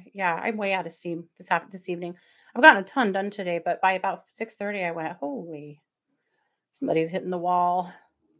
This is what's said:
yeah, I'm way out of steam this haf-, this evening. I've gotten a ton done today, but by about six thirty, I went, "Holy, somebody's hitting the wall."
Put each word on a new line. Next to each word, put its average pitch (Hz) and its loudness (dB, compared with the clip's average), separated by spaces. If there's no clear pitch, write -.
yeah, 185 0
I'm 214 -4
way 202 -2
out 185 -2
of 165 -10
steam 170 -8
this 185 -20
haf-, 170 -2
this 185 -14
evening. 175 -8
I've 240 2
gotten 262 10
a 190 -8
ton 226 0
done 190 -2
today, 175 -4
but 175 0
by 190 4
about 185 -2
six 226 -10
thirty, 202 -6
I 175 -2
went, 165 -6
"Holy, 165 -10
somebody's 165 0
hitting 175 -6
the 180 -4
wall." 180 2